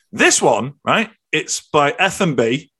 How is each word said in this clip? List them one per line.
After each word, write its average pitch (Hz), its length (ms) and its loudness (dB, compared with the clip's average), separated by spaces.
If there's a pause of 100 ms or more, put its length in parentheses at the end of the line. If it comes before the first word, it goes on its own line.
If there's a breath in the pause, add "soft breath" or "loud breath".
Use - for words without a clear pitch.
(120 soft breath)
this 247 300 2
one, 131 420 0
right? 208 260 0 (220)
It's - 300 -6
by 143 360 0
F 190 240 -2
and 156 160 -2
B. 120 420 -2